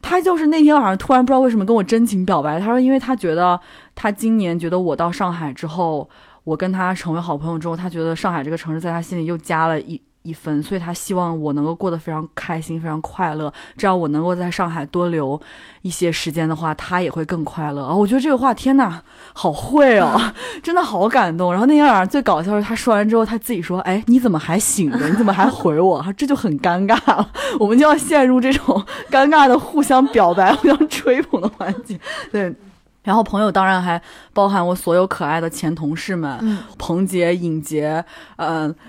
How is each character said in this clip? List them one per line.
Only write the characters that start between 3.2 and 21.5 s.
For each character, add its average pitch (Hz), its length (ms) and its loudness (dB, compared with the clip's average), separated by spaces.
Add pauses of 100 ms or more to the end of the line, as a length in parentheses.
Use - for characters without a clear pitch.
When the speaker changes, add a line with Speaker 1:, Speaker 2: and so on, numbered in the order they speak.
Speaker 1:
得， 175 240 2 (360)
他 214 160 -4
今 220 260 0
年 175 200 0
觉 170 140 -4
得 180 80 0
我 175 160 0
到 170 160 -2
上 180 220 -4
海 160 200 -8
之 160 140 -10
后， 156 420 -4 (360)
我 156 120 -4
跟 185 140 -4
他 185 240 -2
成 175 200 -6
为 170 60 -4
好 170 160 -6
朋 160 140 -6
友 165 80 -4
之 156 80 -8
后， 165 100 -4
他 180 120 -8
觉 165 140 -6
得 165 120 -2
上 180 180 -4
海 147 120 -4
这 147 60 -8
个 165 60 -4
城 160 160 -8
市 160 80 -4
在 175 100 -6
他 170 120 -4
心 175 160 -8
里 160 60 -4
又 170 120 -4
加 165 300 -2
了 160 140 -2
一， - 200 -12 (220)
一 165 100 -12
分， 151 300 -4
所 196 140 -6
以 180 40 -4
他 170 140 -8
希 196 200 -8
望 170 260 -2
我 151 140 -2
能 147 100 0
够 165 100 -2
过 185 160 -4
得 165 80 -4
非 160 140 -8
常 156 240 -8
开 160 240 -6
心、 160 200 -8
非 165 80 -8
常 156 120 -4
快 160 340 -6
乐， 151 180 -6 (240)
这 208 100 -2
样 185 120 4
我 170 100 0
能 147 140 0
够 180 120 0
在 175 160 -4
上 170 200 -2
海 160 160 -6
多 175 220 -2
留 151 320 -2 (420)
一 185 80 -8
些 170 200 -2
时 160 200 -6
间 160 180 -2
的 160 60 -2
话， 156 200 -4
他 180 260 -6
也 175 100 -2
会 165 140 -6
更 165 200 -4
快 151 280 -8
乐。 143 100 -8
哦， 147 140 -2
我 208 100 4
觉 214 80 0
得 269 60 2
这 285 80 -2
个 269 80 2
话， 247 160 0
天 269 240 2
哪， 190 260 0 (300)
好 165 200 -2
会 254 460 4
哦， 180 220 2 (180)
<laughs> 480 240 -12
真 339 120 -4
的 359 80 2
好 208 260 0
感 202 280 0
动。 180 160 0